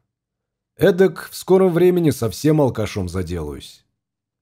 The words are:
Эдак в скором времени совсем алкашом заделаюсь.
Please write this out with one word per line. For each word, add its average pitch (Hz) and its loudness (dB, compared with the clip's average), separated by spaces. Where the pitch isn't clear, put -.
Эдак 185 2
в - -18
скором 185 2
времени 175 2
совсем 143 -2
алкашом 104 -4
заделаюсь. 82 -8